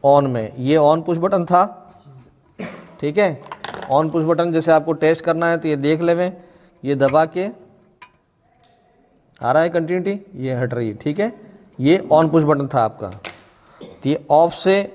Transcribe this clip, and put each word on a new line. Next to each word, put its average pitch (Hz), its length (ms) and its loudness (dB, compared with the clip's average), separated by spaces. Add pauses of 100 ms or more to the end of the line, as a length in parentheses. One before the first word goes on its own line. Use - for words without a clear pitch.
on 139 220 4
में, 113 300 -4
ये 135 200 0
on 156 280 4
push 170 120 -2
button 180 280 -2
था। 180 180 2 (1400)
ठीक 151 180 -4
है, 185 240 0 (500)
on 151 200 2
push 160 140 0
button 165 260 0
जैसे 165 200 0
आपको 156 240 2
test 160 300 0
करना 170 220 0
है 170 100 0
तो 160 100 -6
ये 151 100 0
देख 151 240 0
लेवें, 170 300 0 (520)
ये 139 120 -2
दबा 139 320 2
के 180 200 -6 (1900)
आ 120 100 0
रहा 156 120 4
है 175 60 0
continuity, 180 500 -4 (180)
ये 131 180 -6
हट 120 180 -4
रही 117 140 -4
है। 104 80 -6
ठीक 147 240 -6
है, 220 140 -2 (460)
ये 151 180 4 (140)
on 156 200 4
push 160 140 4
button 143 220 0
था 127 140 0
आपका, 104 260 -4
तो - 1000 -12
ये - 220 -2
ऑफ 165 240 4
से 196 400 0